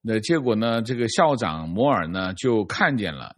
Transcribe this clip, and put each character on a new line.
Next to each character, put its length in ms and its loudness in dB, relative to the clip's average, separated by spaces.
那 200 0
结 180 0
果 160 2
呢， 260 0
这 140 -4
个 140 0
校 280 4
长 320 -4
摩 220 0
尔 160 0
呢 260 -4
就 320 0
看 320 0
见 160 -2
了， 260 -14